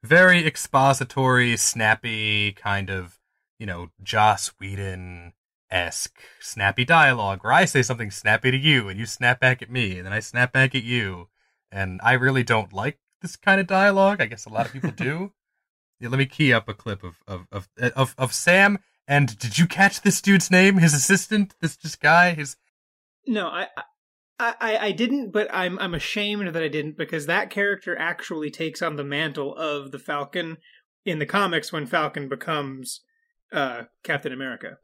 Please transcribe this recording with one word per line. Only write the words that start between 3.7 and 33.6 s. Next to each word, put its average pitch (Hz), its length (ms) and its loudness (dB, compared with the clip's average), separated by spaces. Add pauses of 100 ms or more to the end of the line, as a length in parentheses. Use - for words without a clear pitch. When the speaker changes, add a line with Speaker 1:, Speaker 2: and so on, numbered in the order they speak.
Speaker 1:
Joss 107 580 0
Whedon-esque 92 1600 -8 (220)
snappy 101 460 -2
dialogue 127 580 4
where 117 100 2
I 175 120 6
say 143 180 2
something 117 280 -4
snappy 110 380 2
to 131 80 0
you 135 320 2
and 95 100 -8
you 113 60 -6
snap 123 340 0
back 127 220 2
at 113 80 -16
me 110 280 -4
and 90 80 -14
then 95 80 -8
I 107 60 -2
snap 123 320 -2
back 131 220 2
at 127 100 -2
you. 101 440 -4 (440)
And 92 320 -6
I 120 100 6
really 127 300 2
don't 110 300 0
like 110 240 -6 (240)
this - 140 -12
kind 196 260 2
of 180 60 -4
dialogue. 196 540 2
I 120 40 0
guess 110 200 -14
a 113 40 -20
lot 110 160 -2
of - 80 -14
people 135 180 -4
do. 156 460 -6
Speaker 2:
<laughs> - 40 -20 (580)
Speaker 1:
Yeah, 120 100 -10
let 131 80 -2
me 135 80 2
key 135 260 2
up 113 160 2
a 107 60 -10
clip 101 300 -12
of, 87 140 -16 (100)
of, 90 240 -12
of, 95 180 -12 (260)
of, 131 220 0
of 127 160 -4
Sam. 196 460 4 (280)
And 135 300 2
did 110 220 -4
you 170 80 6
catch - 340 2
this 196 180 2
dude's 196 300 4
name? 190 300 6
His 160 160 6
assistant? 196 680 0
This 165 160 -4
just - 240 -12
guy? 170 300 6
His 151 240 -8 (720)
Speaker 2:
No, 208 220 -2
I, 180 180 -6 (720)
I, 233 200 -2
I, 226 180 0 (100)
I 202 60 -2
didn't, 240 360 -2
but 208 240 -2
I'm, 180 240 -2
I'm 180 160 -4
ashamed 208 600 -4
that 165 80 -2
I 151 60 -2
didn't, 151 280 -6
because 156 300 -6
that 190 240 -2
character 202 440 -4
actually 160 540 -6
takes 160 320 -8
on 160 140 -4
the 147 80 -8
mantle 143 520 -6
of 147 360 -6
the 135 80 -14
Falcon 160 580 -8 (480)
in 165 140 -4
the 156 80 -2
comics 180 440 -2
when 151 140 -6
Falcon 151 420 -4
becomes, 135 760 -8 (520)
uh, 127 300 -4 (200)